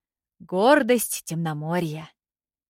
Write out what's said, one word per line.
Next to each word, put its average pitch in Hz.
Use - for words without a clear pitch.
Гордость 233
Темноморья. 160